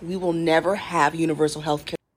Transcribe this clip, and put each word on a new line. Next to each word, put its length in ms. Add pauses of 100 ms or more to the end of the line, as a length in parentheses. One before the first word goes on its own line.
we 140
will 160
never 420
have 400
universal 480
health 240
care. 100 (200)